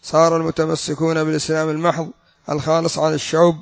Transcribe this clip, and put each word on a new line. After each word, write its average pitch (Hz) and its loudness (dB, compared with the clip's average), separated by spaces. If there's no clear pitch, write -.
صار 165 2
المتمسكون 160 -2
بالإسلام 156 -2
المحض 165 -2
الخالص 160 0
عن 156 2
الشعوب 160 2